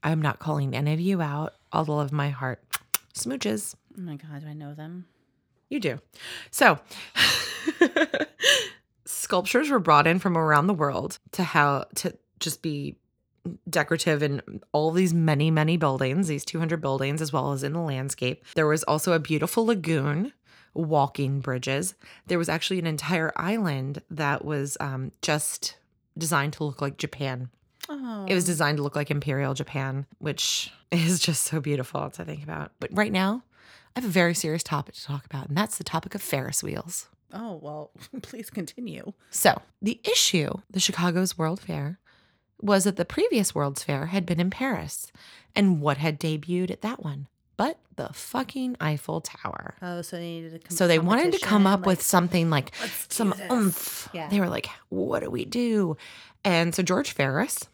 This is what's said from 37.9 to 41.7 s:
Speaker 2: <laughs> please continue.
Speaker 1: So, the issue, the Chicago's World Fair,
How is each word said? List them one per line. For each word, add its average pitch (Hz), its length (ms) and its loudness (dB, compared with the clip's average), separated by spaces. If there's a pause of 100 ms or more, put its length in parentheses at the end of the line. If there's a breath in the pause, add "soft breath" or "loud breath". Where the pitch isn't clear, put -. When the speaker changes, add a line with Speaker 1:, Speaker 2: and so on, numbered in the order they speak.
Speaker 2:
<laughs> 269 160 -14
please - 260 -14
continue. - 640 -10 (180 soft breath)
Speaker 1:
So, - 300 4 (220)
the 214 220 0
issue, 190 460 2 (200)
the 190 100 -2
Chicago's 180 560 0
World 165 240 0
Fair, 156 380 -6 (640 soft breath)